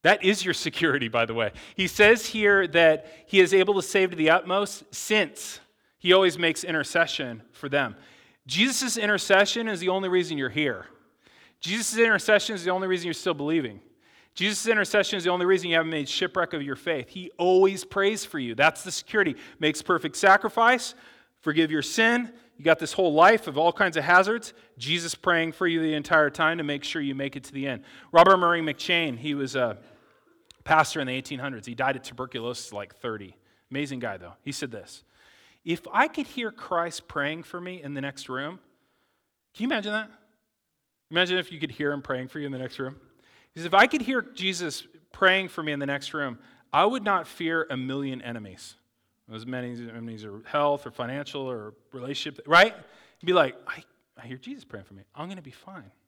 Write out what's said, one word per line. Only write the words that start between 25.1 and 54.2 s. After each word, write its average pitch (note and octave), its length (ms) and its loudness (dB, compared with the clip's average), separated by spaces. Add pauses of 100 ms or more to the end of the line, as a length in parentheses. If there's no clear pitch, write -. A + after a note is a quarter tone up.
praying E3 380 0
for F#3 140 -4
you E3 160 0
the D#3 120 0
entire D3+ 360 2
time E3 280 0
to D#3 60 -6
make C#3+ 200 -6
sure E3 180 -6
you C#3 120 -4
make C#3 220 -8
it C3+ 80 -14
to - 80 -20
the C#3 140 -8
end. B2+ 180 -8 (260)
Robert F3+ 280 10
Murray E3+ 240 2
McCheyne, D#3 560 -2
he D3 160 -6
was C3+ 200 -6
a A#2+ 240 -2 (840)
pastor D#3 360 2
in C3+ 80 -4
the B2+ 40 -4
eighteen C3 260 -8
hundreds. B2+ 280 -8
He A#2+ 80 -12
died C3 220 -2
of B2 60 -12
tuberculosis A#2+ 680 -10
at, - 40 -18
like, G2+ 220 -10
thirty. G#2 420 -10 (340)
Amazing C3+ 280 -6
guy, A2 180 -8
though. F2+ 260 -20
He C#3+ 100 -12
said C3+ 180 -8
this, - 320 -18 (640)
"If E3+ 280 -6
I B3+ 160 2
could D#4 180 -8
hear A#3 260 -10
Christ - 560 -6
praying D3+ 340 -6
for F3 180 -14
me F3+ 220 -12
in C#3+ 120 -10
the C#3 60 -8
next C#3 280 -10
room," C#3+ 320 -8 (960)
can G#3+ 100 -6
you - 20 -2
imagine G#3+ 260 -4
that? G#3+ 180 -6 (1000)
Imagine F3+ 280 0
if F3 140 -6
you D#3+ 60 -16
could C#3+ 140 -6
hear D3 180 -4
him C#3+ 100 -4
praying C3 280 -6
for D#3 100 -12
you D3 80 -8
in C3+ 60 -8
the C3 60 -8
next B2+ 200 -10
room. C3+ 200 -10 (560)
He D#3+ 60 -18
says, E3+ 60 -10
"If E3+ 80 -2
I G#3+ 120 10
could C4+ 160 -2
hear B3+ 200 -2
Jesus F3+ 640 -6 (240)
praying F#3+ 380 2
for - 140 -10
me D3+ 100 -4
in C#3+ 60 -4
the C#3 80 -4
next C#3 280 -6
room, C#3 240 -6 (340)
I D#3 120 4
would A#3 180 -2
not F#3+ 240 0
fear E3 440 -4
a C3 60 -6
million C3 460 -8
enemies." G#2+ 540 -14 (560)
As A2 140 -14
many B2 260 -8
enemies A#2 520 -14
are G#2+ 180 -16
health D3 420 -2
or A#2+ 60 -14
financial C3+ 520 -10
or A2 320 -10 (180)
relationship, C3+ 540 -10
right? F3 280 6 (460)
You'd E3 60 -8
be F3+ 60 2
like, D3 240 4 (100)
"I, - 180 -12 (320)
I A#2+ 100 -20